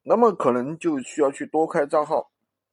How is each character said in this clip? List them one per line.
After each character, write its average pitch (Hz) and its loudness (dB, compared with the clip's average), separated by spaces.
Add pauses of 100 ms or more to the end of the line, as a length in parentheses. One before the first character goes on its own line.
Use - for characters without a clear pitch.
那 185 2
么 233 4
可 151 0
能 131 -4
就 151 -2
需 - -8
要 139 4
去 147 -10
多 156 0
开 151 0
账 151 0
号。 151 -4 (420)